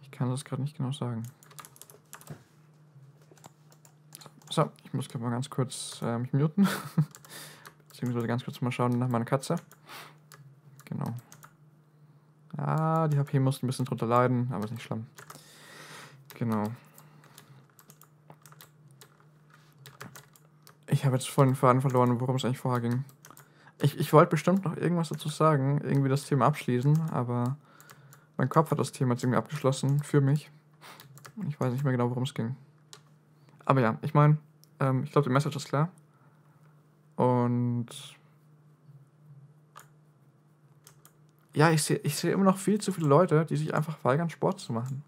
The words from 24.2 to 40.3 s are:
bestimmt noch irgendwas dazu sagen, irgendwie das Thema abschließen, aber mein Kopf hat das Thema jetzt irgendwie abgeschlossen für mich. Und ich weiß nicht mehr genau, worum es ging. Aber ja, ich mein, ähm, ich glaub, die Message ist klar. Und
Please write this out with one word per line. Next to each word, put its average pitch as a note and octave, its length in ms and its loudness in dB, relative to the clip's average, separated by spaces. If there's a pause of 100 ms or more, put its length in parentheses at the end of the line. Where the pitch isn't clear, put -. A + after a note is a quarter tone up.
bestimmt F3+ 340 0
noch E3 120 -4
irgendwas E3 340 -2
dazu D3+ 180 -8
sagen, D3 540 2
irgendwie C3+ 260 0
das C3+ 160 -2
Thema B2 220 2
abschließen, D3 640 0
aber B2 460 -2 (800)
mein C3+ 120 0
Kopf D#3+ 240 2
hat D3 80 0
das B2+ 100 -2
Thema B2+ 220 0
jetzt B2 100 -4
irgendwie B2+ 160 2
abgeschlossen C#3 640 0
für C#3+ 180 2
mich. C#3 300 0 (840)
Und G#3+ 100 -8
ich - 140 -6
weiß B2+ 120 -2
nicht C3+ 120 -4
mehr C3+ 80 0
genau, A#2+ 180 0
worum B2 140 -4
es C3 100 -8
ging. A#2+ 220 -6 (1120)
Aber C3+ 160 6
ja, A2+ 200 2
ich D3 120 -6
mein, D3+ 240 8 (420)
ähm, C3 240 0
ich D3 80 -12
glaub, D3 100 4
die B2+ 80 0
Message C#3 240 2
ist C#3 140 -10
klar. D3+ 220 0 (1200)
Und A#2+ 720 0 (3750)